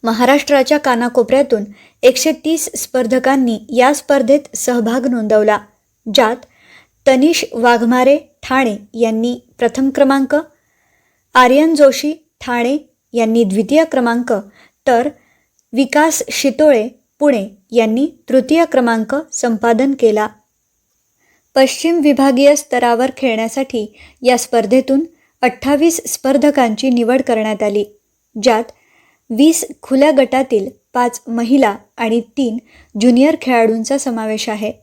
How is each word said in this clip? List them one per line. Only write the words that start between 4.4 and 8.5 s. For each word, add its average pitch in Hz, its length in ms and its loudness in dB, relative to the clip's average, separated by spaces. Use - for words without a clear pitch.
सहभाग 240 520 -2
नोंदवला, 214 520 0
ज्यात 233 220 0
तनिष 269 460 2
वाघमारे 240 640 2
ठाणे 254 340 -2